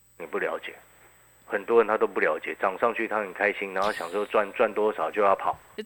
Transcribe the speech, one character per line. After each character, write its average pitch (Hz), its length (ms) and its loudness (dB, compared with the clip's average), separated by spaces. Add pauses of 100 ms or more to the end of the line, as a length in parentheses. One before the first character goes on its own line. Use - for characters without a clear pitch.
(200)
你 85 60 -12
不 80 120 -6
了 82 220 -2
解。 - 140 -12 (720)
很 104 200 -4
多 117 140 6
人 110 80 6
他 107 100 2
都 110 100 2
不 101 140 -2
了 82 180 2
解， - 220 -8
涨 95 180 0
上 117 140 2
去 110 160 -4
他 104 100 -2
很 98 140 -6
开 101 180 0
心， 98 220 -6
然 95 100 0
后 107 80 0
想 90 180 -6
说 101 180 -2
赚， 107 260 2
赚 107 200 2
多 107 200 2
少 82 180 -4
就 107 100 0
要 98 140 6
跑， - 220 -2 (280)